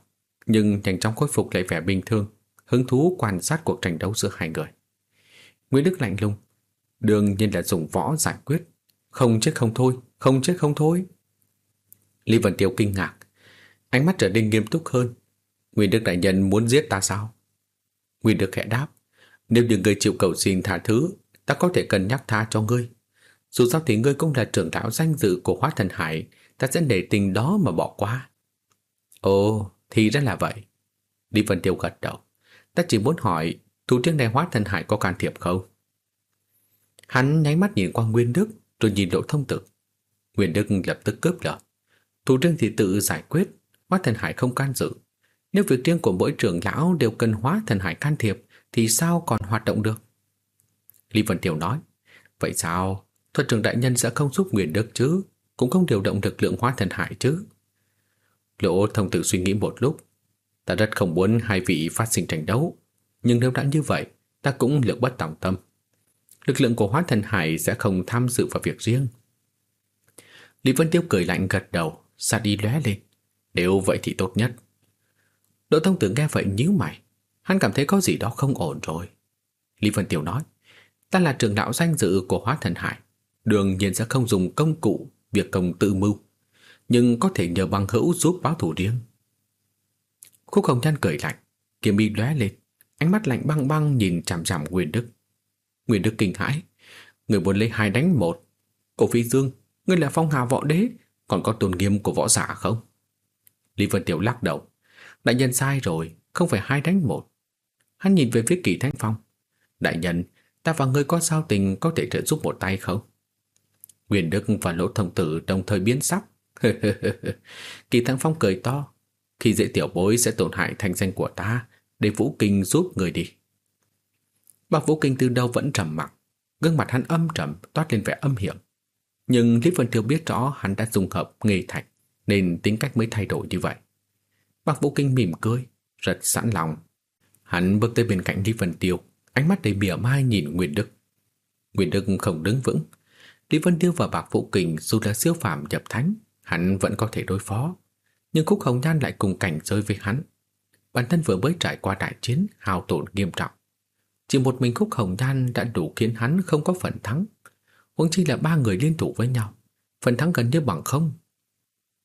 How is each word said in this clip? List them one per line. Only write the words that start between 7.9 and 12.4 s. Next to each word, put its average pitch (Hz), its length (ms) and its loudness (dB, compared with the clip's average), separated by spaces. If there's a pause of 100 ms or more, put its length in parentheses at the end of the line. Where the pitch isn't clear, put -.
giải 87 200 0 (100)
quyết, 160 180 -2 (460)
không 113 300 4
chết 156 160 0
không 113 180 0
thôi, 127 200 2 (260)
không 135 220 4
chết 180 180 0
không 147 160 2
thôi." 170 300 2 (1200)
Lý 110 120 6
Vân 95 200 2